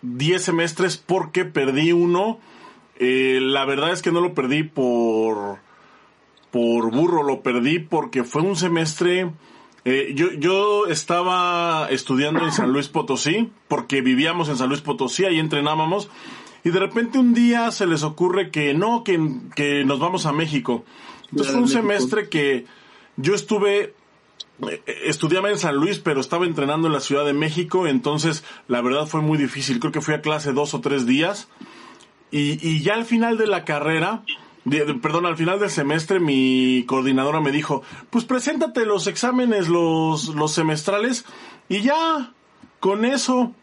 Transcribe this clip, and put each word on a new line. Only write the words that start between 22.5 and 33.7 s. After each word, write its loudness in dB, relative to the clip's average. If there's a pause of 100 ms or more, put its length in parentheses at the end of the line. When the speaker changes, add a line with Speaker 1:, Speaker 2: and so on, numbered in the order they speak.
Speaker 1:
yo 0
estuve, 0 (800)
eh, -10 (240)
estudiaba 0
en -2
San -2
Luis, 0
pero -2
estaba -2
entrenando 0
en 2
la 0
Ciudad 0
de 0
México, 0
entonces 0 (240)
la 0
verdad 0
fue -2
muy 2
difícil, -2
creo -2
que -4
fui -2
a -4
clase -2
dos 0
o -4
tres 0
días, 0 (840)
y, -2 (100)
y 0
ya 2
al -2
final 2
de 2
la -2
carrera, -2 (400)